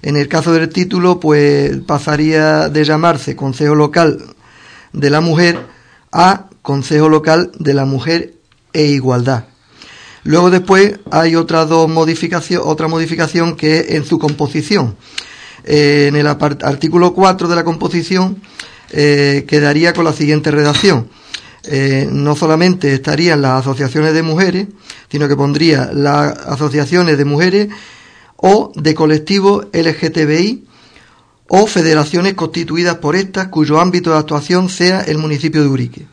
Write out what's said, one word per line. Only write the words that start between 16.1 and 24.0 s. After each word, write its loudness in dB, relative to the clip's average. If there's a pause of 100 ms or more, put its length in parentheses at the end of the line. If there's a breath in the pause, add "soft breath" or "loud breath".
el 2
apart-, -2
artículo 0
cuatro 2
de 0
la 0
composición, -2 (500 loud breath)
eh, 2
quedaría 2
con 0
la 0
siguiente 0
redacción. 2 (580 loud breath)
Eh, -2
no 0
solamente 2
estarían 0
las 0
asociaciones -2